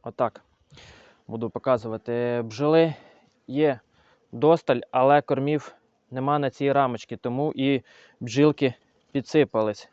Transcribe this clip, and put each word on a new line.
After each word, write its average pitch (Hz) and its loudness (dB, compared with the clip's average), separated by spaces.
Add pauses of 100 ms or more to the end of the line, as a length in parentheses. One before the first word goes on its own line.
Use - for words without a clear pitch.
Отак - -6 (800)
буду 113 -6
показувати. 120 -4
Бджоли 151 2 (520)
є 135 0 (520)
досталь, 139 2 (100)
але 135 4
кормів 143 -4 (360)
нема 135 -2
на 139 -2
цій 139 -2
рамочці, 123 -2
тому 131 -4
і 135 0 (380)
бджілки 135 2 (380)
підсипались. 117 0